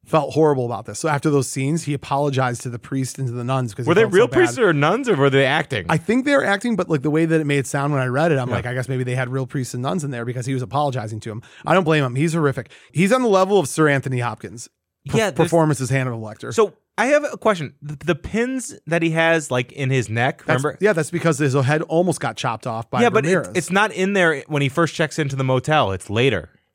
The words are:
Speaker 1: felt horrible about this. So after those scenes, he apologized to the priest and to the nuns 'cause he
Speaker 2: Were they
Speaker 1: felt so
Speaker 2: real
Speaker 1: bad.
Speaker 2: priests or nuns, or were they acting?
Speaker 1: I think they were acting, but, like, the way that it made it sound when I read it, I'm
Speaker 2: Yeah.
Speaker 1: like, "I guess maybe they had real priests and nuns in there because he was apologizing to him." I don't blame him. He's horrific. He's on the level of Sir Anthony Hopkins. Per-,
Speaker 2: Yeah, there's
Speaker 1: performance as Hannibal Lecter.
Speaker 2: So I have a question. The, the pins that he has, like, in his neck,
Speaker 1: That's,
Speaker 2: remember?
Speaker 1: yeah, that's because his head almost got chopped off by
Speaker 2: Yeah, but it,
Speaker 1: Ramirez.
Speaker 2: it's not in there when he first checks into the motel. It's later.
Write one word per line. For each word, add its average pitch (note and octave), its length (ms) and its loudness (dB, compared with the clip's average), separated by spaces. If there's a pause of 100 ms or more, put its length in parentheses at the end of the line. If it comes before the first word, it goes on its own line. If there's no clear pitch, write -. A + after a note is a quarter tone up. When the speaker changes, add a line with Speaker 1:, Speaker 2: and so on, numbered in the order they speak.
Speaker 1:
felt D3 300 0
horrible C#3+ 320 2
about A2+ 180 -6
this. G#2 140 -10
So D#3+ 100 -2
after D3 220 0
those C#3 180 2
scenes, C#3 360 -2
he D3 100 -4
apologized C3 680 -2
to B2+ 80 -10
the A#2 80 -10
priest C3+ 400 -6
and C3+ 100 -4
to A#2 60 -6
the A#2+ 100 -6
nuns B2+ 300 -2
'cause A#2+ 140 -6
he - 20 0
Speaker 2:
Were E3+ 60 4
they G#3+ 80 6
Speaker 1:
felt G3+ 100 0
so F3+ 40 6
Speaker 2:
real A#3+ 100 6
Speaker 1:
bad. - 100 -6
Speaker 2:
priests D#4+ 220 2
or G3+ 120 4
nuns, F3+ 380 2
or F#3+ 60 4
were C#3 160 4
they C3+ 160 4
acting? C3+ 420 -2
Speaker 1:
I D#3+ 80 2
think A#3+ 280 0
they C#4+ 100 2
were - 100 2
acting, G3+ 300 0
but, F3+ 160 0
like, C#3+ 100 0
the D3+ 80 0
way D#3+ 160 2
that D#3+ 160 2
it - 60 -4
made C#3+ 100 2
it C3+ 80 0
sound C#3+ 260 -2
when C3+ 120 0
I - 20 0
read D3 260 2
it, C#3 60 2
I'm B2 120 -2
Speaker 2:
Yeah. A#2+ 60 -2
Speaker 1:
like, A#2+ 120 -4
"I B2 80 -6
guess B2 120 -4
maybe C3 160 -2
they B2 120 -2
had B2+ 140 -2
real C3 180 -4
priests C3 260 -6
and B2 80 -6
nuns D3+ 220 -2
in B2+ 80 -6
there A#2 120 -6
because A#2+ 220 -6
he C3+ 80 -4
was B2+ 80 -2
apologizing A#2+ 600 -4
to A2+ 100 -10
him." A2 100 -10 (240)
I D#3+ 80 2
don't F#3 120 4
blame D#3 180 4
him. B2 100 -2
He's D3+ 200 0
horrific. C#3+ 360 -2 (220)
He's F#3 200 2
on B3+ 120 4
the A#3+ 40 2
level F#3+ 300 4
of D3 100 2
Sir D#3 200 2
Anthony C3+ 320 0
Hopkins. A2+ 500 -8 (400)
Per-, D#3+ 80 0
Speaker 2:
Yeah, G#3 140 2
there's B2+ 60 -6 (100)
Speaker 1:
performance D#3 340 2
as B2 80 -4
Hannibal B2+ 320 -2
Lecter. A2 320 -12
Speaker 2:
So G#3 200 2 (260)
I A#3 80 2
have D4 160 4 (100)
a - 20 -10
question. F3+ 460 -2
The, D3 240 -12
the E3+ 100 0
pins B3 680 -6
that E3 160 0
he E3 80 0
has, E3 400 2
like, B2 220 -2
in C#3 180 -4
his C3 180 0
neck, A#2 380 -2
Speaker 1:
That's, C#3 180 0
Speaker 2:
remember? D3 180 -4
Speaker 1:
yeah, G3+ 120 4
that's D#3+ 160 -2
because D#3+ 300 0
his C#3 160 2
head D3 260 2
almost E3 380 0
got A#2 180 -6
chopped B2 300 -6
off A2+ 240 -8
by B2+ 100 0
Speaker 2:
Yeah, A#3 80 4
but G#3 160 2
it, E3 120 0
Speaker 1:
Ramirez. G#2 180 -4
Speaker 2:
it's F3 160 -4
not G3+ 200 2
in F#3+ 220 -2
there E3 320 2
when C#3+ 160 -2
he C#3 80 2
first E3 240 0
checks D#3+ 240 -2
into C#3 180 -2
the C3+ 80 -2
motel. C3 500 2
It's F#2+ 180 -8
later. A2 400 0 (240)